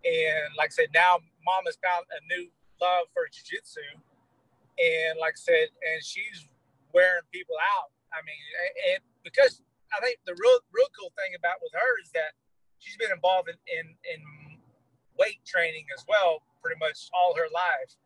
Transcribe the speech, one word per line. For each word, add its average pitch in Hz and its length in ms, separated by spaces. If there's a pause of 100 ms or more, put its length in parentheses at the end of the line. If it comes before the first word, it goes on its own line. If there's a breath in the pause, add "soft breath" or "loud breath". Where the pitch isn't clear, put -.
And 156 540
like 156 160
I - 0
said, 160 180
now 175 300 (240)
mom 185 200
has 160 120
found 180 320
a 151 160
new 180 240 (320)
love 180 320
for 165 160
jiu-jitsu. - 720 (720)
And 160 460
like 160 180
I - 40 (120)
said, 160 140 (180)
and 160 160
she's 180 460 (420)
wearing 180 400
people 180 240 (240)
out. - 160 (160)
I 160 160
mean, 151 160 (160)
a-, 180 360
and 190 80 (200)
because 254 400 (320)
I 202 80
think 247 240
the 180 80
real, 240 240 (160)
real - 240
cool 508 160
thing 571 240
about - 240
with 160 160
her 202 240
is - 160
that 156 160 (480)
she's - 140
been 202 180
involved 180 320
in, 170 80 (160)
in, 165 160 (160)
in 160 180 (920)
weight - 320
training 160 480
as - 140
well, 185 340 (160)
pretty 165 240
much 151 320
all 180 240
her 165 160
life. 165 400 (120)